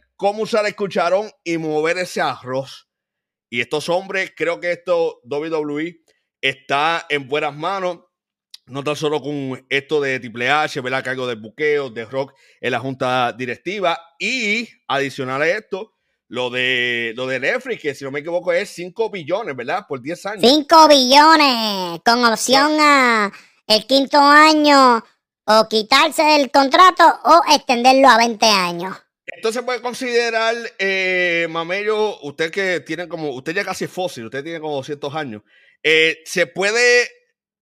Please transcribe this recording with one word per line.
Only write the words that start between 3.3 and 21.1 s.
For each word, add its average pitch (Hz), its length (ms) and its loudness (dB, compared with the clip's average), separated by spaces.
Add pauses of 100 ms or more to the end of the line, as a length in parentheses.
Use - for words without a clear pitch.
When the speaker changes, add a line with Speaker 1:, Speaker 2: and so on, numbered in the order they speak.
Speaker 1:
Y 120 100 -6
estos 143 300 -4
hombres, 190 480 -6
creo 160 240 -4
que 175 100 -4
esto, 170 540 -4
W 147 240 -6
W 151 400 -6
E, 170 120 -20 (380)
está 143 680 -2
en 143 180 -4
buenas 147 260 -4
manos, 175 460 -6 (680)
no 135 160 -10
tan 147 120 -4
solo 147 240 -4
con 135 500 -8
esto 139 300 -2
de 135 200 -2
Triple 120 300 -6
H, 151 300 -2
¿verdad? 127 200 -4
A 127 40 -8
cargo 131 240 -8
del 117 140 -8
buqueo, 143 480 -4
de 113 160 -12
Rock 135 280 -8 (280)
en 123 100 -4
la 123 80 -2
junta 127 540 -2
directiva, 165 640 -6 (200)
y 220 500 -4 (180)
adicional 135 540 -4
a 160 60 0
esto, 202 480 -6 (320)
lo 123 220 -6
de, 123 680 -2
lo 127 100 -6
de 131 140 -6
Netflix, 233 400 -6
que 143 120 -4
si 139 120 -14
no 135 60 -10
me 147 100 -8
equivoco 170 320 -4
es 190 160 -4
cinco 185 400 -8
billones, 175 440 -8
¿verdad? 139 360 -8
Por 135 120 -10
diez 160 240 -10
años. 202 220 -10
Speaker 2:
Cinco 311 400 6
billones, 254 1160 4